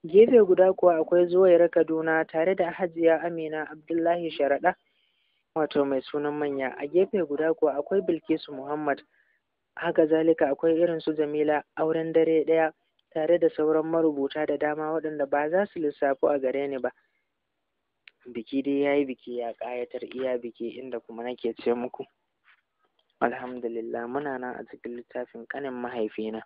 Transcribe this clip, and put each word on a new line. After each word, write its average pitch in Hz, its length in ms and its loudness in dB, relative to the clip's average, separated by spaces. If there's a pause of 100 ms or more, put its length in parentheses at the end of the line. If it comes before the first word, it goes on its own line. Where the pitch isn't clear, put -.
Gefe 220 400 8
guda 185 280 6
kuwa 175 260 4
akwai 175 320 2
Zuwaira 175 400 6
Kaduna 160 560 0
tare 170 300 -2
da 170 160 -2
Hajiya 165 500 0
Amina 156 480 -6
Abdullahi 165 600 -2
Sharaɗa, 143 440 0 (800)
wato 147 320 0
mai 135 160 -2
sunan 147 320 -4
manya. 139 440 -4
A 147 100 -8
gefe 185 400 0
guda 156 260 -2
kuwa 147 240 -2
akwai 196 220 -2
Bilkisu 160 520 -4
Muhammad. 143 500 -4 (720)
Haka 165 300 2
zalika 160 440 4
akwai 165 300 0
irin 165 200 2
su 160 120 -4
Jamila, 151 500 0 (140)
auren 160 360 -2
dare 160 320 4
ɗaya, 160 280 2 (420)
tare 165 240 4
da 165 120 4
sauran 156 360 0
marubuta 156 600 0
da 147 100 -2
dama 151 360 -4
waɗanda 151 380 -4
ba 147 200 0
za 196 160 2
su - 120 -14
lissafo 147 500 0
a 147 120 0
gare 135 280 -2
ni 135 100 -6
ba. 123 120 -4 (1400)
Biki 123 360 -6
dai 143 200 0
ya 143 120 2
yi 143 100 2
biki, 123 340 -10
ya 117 160 -6
ƙayatar 123 500 -10 (100)
iya 127 240 -4
biki, 120 300 -10 (100)
inda 123 220 -10
kuma 113 240 -14
nake 120 300 -6
ce - 200 -2
muku, 123 300 -8 (1160)
alhamdulillah, 120 880 -6
muna 135 300 -6
nan 127 180 -10
a 120 80 -12
cikin 120 320 -14
littafin 120 500 -12
ƙanin 135 260 -10
mahaifina. 110 720 -6